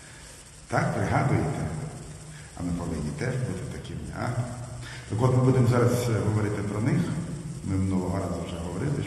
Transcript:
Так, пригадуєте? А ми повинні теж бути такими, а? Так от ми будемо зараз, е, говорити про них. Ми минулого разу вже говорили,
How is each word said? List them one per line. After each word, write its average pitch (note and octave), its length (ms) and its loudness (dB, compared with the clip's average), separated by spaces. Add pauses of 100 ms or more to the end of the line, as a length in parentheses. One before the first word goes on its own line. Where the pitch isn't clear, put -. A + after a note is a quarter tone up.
(680)
Так, E3 280 2
пригадуєте? - 720 2 (880)
А E2+ 60 -6
ми F2 80 -2
повинні D#2+ 460 -4
теж A#2+ 180 -2
бути F#2 360 -4
такими, - 280 -8 (200)
а? G#2+ 60 -2 (840)
Так G#2+ 120 0
от B2+ 160 6
ми B2+ 60 6
будемо C3 240 6
зараз, B2 240 6 (180)
е, G#2+ 180 2
говорити G#2 340 2
про G#2 200 -2
них. D3+ 200 4 (640)
Ми F#2+ 100 0
минулого F#2+ 420 2
разу F2 180 -2 (100)
вже F2 100 -6
говорили, E2+ 520 -2